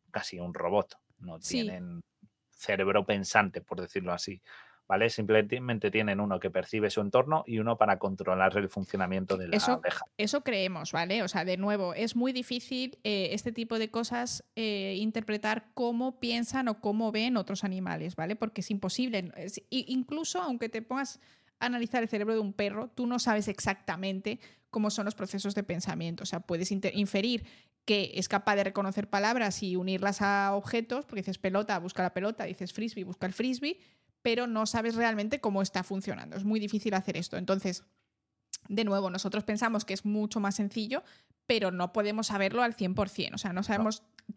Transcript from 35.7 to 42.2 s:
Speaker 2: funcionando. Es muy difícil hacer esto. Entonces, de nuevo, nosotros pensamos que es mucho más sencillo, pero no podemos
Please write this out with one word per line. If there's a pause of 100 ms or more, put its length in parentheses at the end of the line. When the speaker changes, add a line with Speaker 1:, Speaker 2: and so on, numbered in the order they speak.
Speaker 2:
funcionando.
Es
muy
difícil
hacer
esto.
Entonces, (840)
de
nuevo,
nosotros
pensamos
que
es
mucho
más
sencillo, (440)
pero
no
podemos